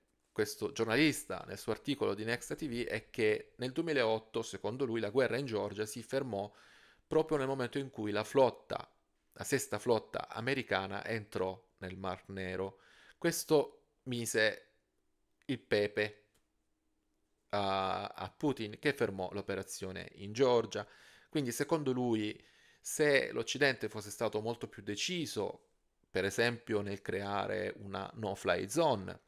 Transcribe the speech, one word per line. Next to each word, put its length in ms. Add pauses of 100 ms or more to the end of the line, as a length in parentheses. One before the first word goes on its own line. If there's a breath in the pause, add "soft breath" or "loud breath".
(320)
questo 400
giornalista 720
nel 120
suo 160
articolo 400
di 100
Nexta 320
T 100
V 200
è 240
che 480
nel 160
duemilaotto, 680
secondo 440
lui, 160
la 80
guerra 280
in 80
Georgia 400
si 160
fermò 480 (560 loud breath)
proprio 320
nel 100
momento 320
in 100
cui 220
la 120
flotta, 680 (440)
la 100
sesta 340
flotta 520
americana 760
entrò 560 (180)
nel 180
Mar 320
Nero. 500 (380 loud breath)
Questo 680 (160)
mise 640 (800)
il 140
pepe 640 (1300)
a, 560
a 240
Putin, 500
che 140
fermò 400
l'operazione 840
in 160
Georgia. 560 (400 loud breath)
Quindi 240
secondo 400
lui, 500 (380 soft breath)
se 540
l'Occidente 560
fosse 220
stato 280
molto 300
più 120
deciso, 880 (380)
per 140
esempio 560
nel 220
creare 800
una 340
no-fly 560
zone 580